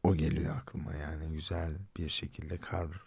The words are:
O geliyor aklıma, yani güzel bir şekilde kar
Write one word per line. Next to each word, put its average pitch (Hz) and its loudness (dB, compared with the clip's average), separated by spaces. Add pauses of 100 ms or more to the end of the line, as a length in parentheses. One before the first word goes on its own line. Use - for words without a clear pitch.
O 95 8
geliyor 76 4
aklıma, 80 -4
yani 76 -4
güzel 80 -2 (200)
bir 82 0
şekilde - -4
kar 87 -2 (200)